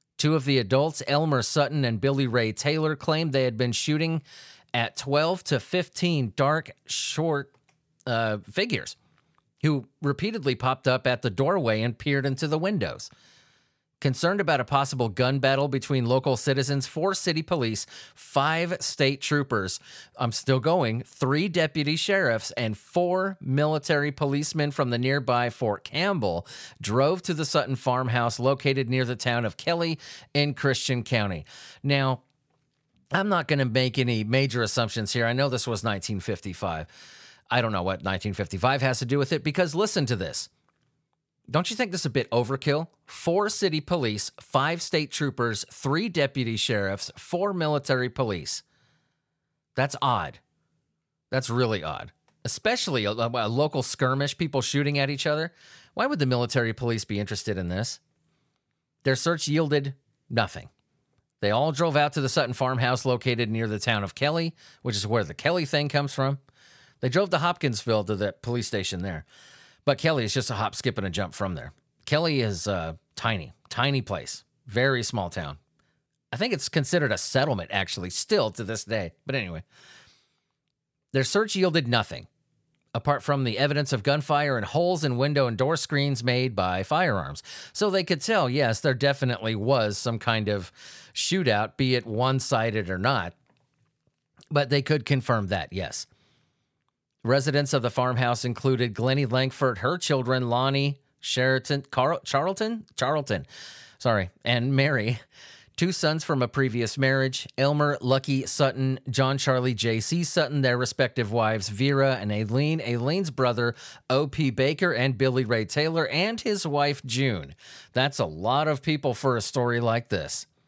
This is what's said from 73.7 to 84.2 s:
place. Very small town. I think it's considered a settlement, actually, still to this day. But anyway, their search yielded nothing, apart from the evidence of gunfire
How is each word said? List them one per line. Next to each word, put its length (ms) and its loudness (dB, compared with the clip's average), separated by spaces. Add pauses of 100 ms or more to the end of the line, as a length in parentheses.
place. 440 -8 (200)
Very 380 0
small 260 -4
town. 300 -8 (720)
I 40 -6
think 160 -2
it's 160 -2
considered 420 2
a 80 0
settlement, 540 0
actually, 380 -2
still 420 0
to 100 -8
this 220 -6
day. 260 -4 (160)
But 80 -4
anyway, 300 -6 (1500)
their 120 2
search 320 2
yielded 320 2
nothing, 400 0 (640)
apart 300 0
from 180 0
the 160 0
evidence 340 2
of 120 0
gunfire 520 2